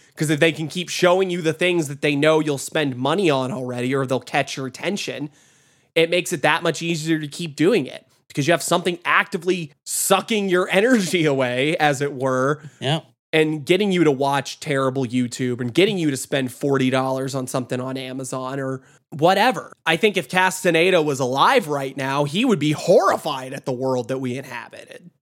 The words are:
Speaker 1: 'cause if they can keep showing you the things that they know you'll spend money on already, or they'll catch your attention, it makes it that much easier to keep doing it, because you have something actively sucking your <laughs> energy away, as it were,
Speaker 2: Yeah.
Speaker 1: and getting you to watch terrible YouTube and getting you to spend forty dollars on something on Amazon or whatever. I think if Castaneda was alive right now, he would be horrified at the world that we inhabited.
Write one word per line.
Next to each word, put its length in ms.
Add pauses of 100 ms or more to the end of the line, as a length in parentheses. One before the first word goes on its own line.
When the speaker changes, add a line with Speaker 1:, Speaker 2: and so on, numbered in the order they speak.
(160)
Speaker 1:
'cause 140
if 100
they 120
can 140
keep 220
showing 420
you 100
the 120
things 360
that 140
they 140
know 240
you'll 180
spend 380
money 340
on 220
already, 420
or 100
they'll 160
catch 360
your 100
attention, 640 (640)
it 160
makes 220
it 100
that 220
much 180
easier 380
to 80
keep 260
doing 320
it, 180 (220)
because 220
you 40
have 100
something 420
actively 680 (140)
sucking 600
your 200
<laughs> 40
energy 520
away, 520
as 240
it 120
were, 500 (180)
Speaker 2:
Yeah. 220 (300)
Speaker 1:
and 320
getting 280
you 100
to 80
watch 480
terrible 480
YouTube 540
and 120
getting 240
you 140
to 60
spend 360
forty 380
dollars 460
on 100
something 340
on 160
Amazon 640
or 240 (280)
whatever. 640 (140)
I 100
think 200
if 120
Castaneda 720
was 180
alive 480
right 280
now, 280
he 200
would 140
be 140
horrified 800
at 120
the 80
world 360
that 100
we 180
inhabited. 760 (120)